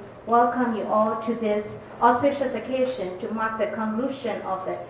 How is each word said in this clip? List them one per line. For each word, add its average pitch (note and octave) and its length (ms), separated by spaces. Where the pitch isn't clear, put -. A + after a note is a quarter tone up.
welcome A#3+ 480
you G3 80
all G#3+ 400
to A#3 100
this G#3 320
auspicious B3+ 520
occasion A3 680
to G#3+ 140
mark A3 240
the G#3 100
conclusion A3 760
of F#3+ 220
the F3+ 120